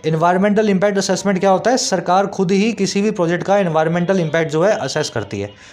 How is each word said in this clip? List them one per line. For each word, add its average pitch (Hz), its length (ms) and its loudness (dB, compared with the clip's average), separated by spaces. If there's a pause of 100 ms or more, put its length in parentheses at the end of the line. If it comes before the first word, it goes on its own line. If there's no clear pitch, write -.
एनवायरमेंटल 185 640 2
इम्पैक्ट 196 280 2
असेसमेंट 190 420 0
क्या 196 100 2
होता 190 200 2
है? 254 60 2
सरकार 185 500 0
खुद 190 260 -2
ही 208 200 2
किसी 196 300 -2
भी 214 80 0
प्रोजेक्ट 175 340 -2
का 196 140 2
एनवायरमेंटल 175 600 0
इम्पैक्ट 160 320 -2
जो 156 120 2
है 208 120 2
असेस 143 340 -4
करती 104 300 -6
है। 101 100 -8 (220)